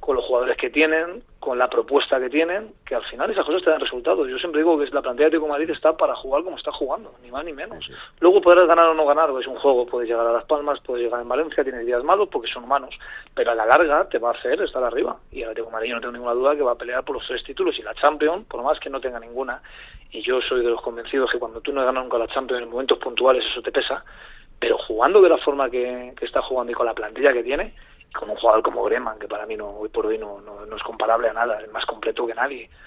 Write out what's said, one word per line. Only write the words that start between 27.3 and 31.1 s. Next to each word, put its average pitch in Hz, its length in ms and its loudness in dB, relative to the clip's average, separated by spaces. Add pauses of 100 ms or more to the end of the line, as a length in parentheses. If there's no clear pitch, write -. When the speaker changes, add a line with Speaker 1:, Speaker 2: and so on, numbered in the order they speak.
Speaker 1:
que 120 100 0
tiene, 147 300 -4 (440)
con - 120 -8
un - 60 -6
jugador 113 260 6
como 113 220 0
Griezmann, 110 340 -2
que - 100 -12
para 107 180 -8
mí 110 100 -8
no, 104 140 -10
hoy 107 180 -10
por 110 180 -2
hoy 110 120 0
no, 101 220 -12
no, 104 260 -16
no 107 100 -12
es 104 60 -10
comparable 117 460 2